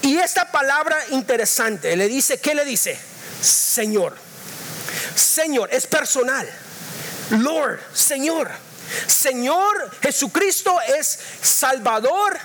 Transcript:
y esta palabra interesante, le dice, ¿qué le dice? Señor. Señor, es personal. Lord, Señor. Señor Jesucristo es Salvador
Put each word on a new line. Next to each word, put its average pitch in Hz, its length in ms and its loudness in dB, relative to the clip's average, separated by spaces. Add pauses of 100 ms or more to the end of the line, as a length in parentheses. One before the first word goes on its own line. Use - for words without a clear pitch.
y 277 140 4
esta 349 340 2
palabra 302 440 2 (140)
interesante, 226 840 0
le 190 120 4
dice, 262 320 0
¿qué 294 140 0
le 294 100 2
dice? 262 360 -2 (420)
Señor. 214 720 2 (1000)
Señor, 285 560 2
es 254 160 0
personal. 269 600 0 (840)
Lord, 262 480 2 (140)
Señor. 294 580 0 (560)
Señor 294 840 2 (100)
Jesucristo 349 760 2 (180)
es - 220 -2 (240)
Salvador 262 1040 2